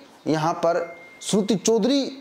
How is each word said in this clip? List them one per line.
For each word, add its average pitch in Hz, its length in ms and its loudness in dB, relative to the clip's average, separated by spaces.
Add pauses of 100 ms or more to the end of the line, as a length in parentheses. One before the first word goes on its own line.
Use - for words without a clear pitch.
(280)
यहाँ 156 280 0
पर 170 300 0 (360)
श्रुति 202 360 0
चौधरी 240 460 2 (180)